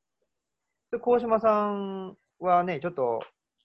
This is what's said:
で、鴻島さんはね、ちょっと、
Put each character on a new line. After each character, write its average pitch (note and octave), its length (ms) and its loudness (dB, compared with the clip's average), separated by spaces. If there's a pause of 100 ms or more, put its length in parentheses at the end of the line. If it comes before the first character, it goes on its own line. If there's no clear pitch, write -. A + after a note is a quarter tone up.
(920)
で、 A#3+ 80 -4
鴻 A#3+ 220 2
島 A3+ 200 2
さ G#3+ 260 2
ん G3 500 -8 (220)
は F3 260 2
ね、 F3 160 -4
ち D#3+ 60 -6
ょ F3 40 -6
っ - 40 -10
と、 A#2+ 260 -2 (440)